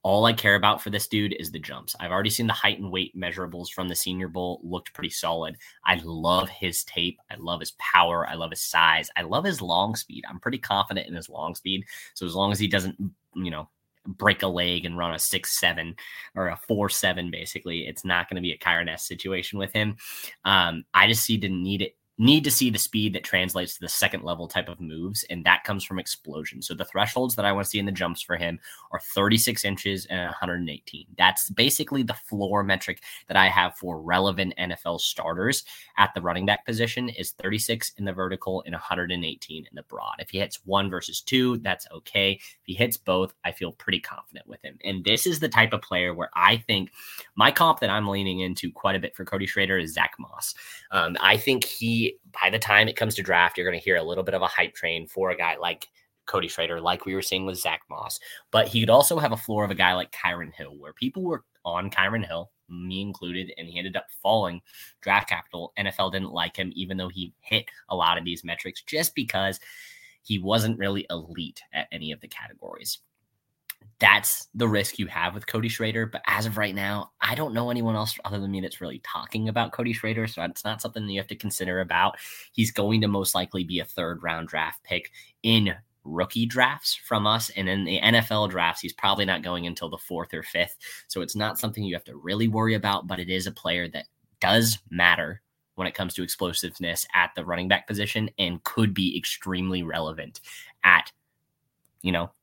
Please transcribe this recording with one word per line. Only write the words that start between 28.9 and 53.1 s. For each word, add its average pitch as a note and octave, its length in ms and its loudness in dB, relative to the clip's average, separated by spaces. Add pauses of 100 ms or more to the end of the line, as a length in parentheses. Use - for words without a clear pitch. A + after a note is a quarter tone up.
are F2+ 100 -6
thirty-six A2 680 2
inches G2 400 -2
and F#2 140 -4
a F2 120 -6
hundred F2 280 -4
and E2+ 100 -4
eighteen. D2+ 340 -14 (140)
That's F#2 320 4
basically C#3 520 2
the A2+ 120 -2
floor G2+ 480 0
metric G2 400 0 (240)
that F#2 100 2
I F#2+ 120 10
have F2+ 280 4
for E2+ 240 -6
relevant F#2 560 2
N F2+ 160 -4
F - 140 -8
L E2+ 120 -2
starters F2 680 0 (340)
at G2+ 160 6
the F2+ 80 -2
running F2 240 0
back G#2 180 4
position A#2 460 -2
is - 220 -8
thirty-six A2 640 -2
in G2+ 80 -4
the F#2+ 80 -2
vertical F#2 500 -4
and E2+ 100 -8
a E2+ 40 -8
hundred F2 320 -2
and F2+ 120 -2
eighteen D#2 480 -8
in - 40 -20
the D2 80 -14
broad. G1+ 360 -12
If - 120 -12
he F#2+ 80 -4
hits - 260 -4
one G2 240 2
versus F2+ 320 -6
two, B2+ 380 2
that's G2+ 340 -4
okay. G2 400 2
If - 320 -10
he F#2 80 -8
hits A#2 240 2
both, F#2 380 0 (100)
I F2 80 -4
feel E2+ 200 -8
pretty - 280 -2
confident - 460 -14
with - 180 -20
him. C2+ 180 -16
And F#2+ 220 -6
this G#2 220 2
is E3+ 120 2
the D3+ 120 0
type A2+ 240 6
of G2 80 -2
player F2+ 320 0
where E2 180 -6
I F#2 240 8
think G#2+ 360 0 (420)
my A2 160 8
comp D#3+ 300 6
that A2 100 2
I'm G#2 180 2
leaning G2 320 0
into F#2 320 -4
quite G2 240 2
a F#2 40 0
bit - 140 -6
for F#2 120 -10
Cody G2 200 -2
Schrader F#2+ 300 2
is D#2+ 160 0
Zach E2 260 2
Moss. - 360 -10 (380)
Um, E2+ 280 0
I G2 160 8
think B2+ 280 2
he, A2+ 540 0 (240)
by F#2 60 4
the G#2 100 2
time G#2+ 300 6
it G#2+ 80 -6
comes G#2+ 200 0